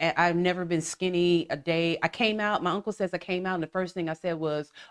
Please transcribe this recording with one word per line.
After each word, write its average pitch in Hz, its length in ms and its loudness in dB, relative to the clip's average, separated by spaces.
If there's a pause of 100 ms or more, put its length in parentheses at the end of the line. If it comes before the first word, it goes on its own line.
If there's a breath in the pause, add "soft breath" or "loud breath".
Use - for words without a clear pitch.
And 165 160 2
I've 170 180 4
never 180 300 2
been 170 160 0
skinny 175 720 2
a 143 60 0
day. 165 460 0
I 165 60 0
came 214 320 0
out, 208 240 -2
my 175 80 0
uncle 202 200 -4
says 185 220 -4
I 175 40 -4
came 180 280 -4
out, 185 80 -2
and 165 80 -2
the 156 60 -4
first 185 260 -4
thing 170 140 -4
I 160 60 -4
said 170 240 -4
was, 151 340 -4 (180 loud breath)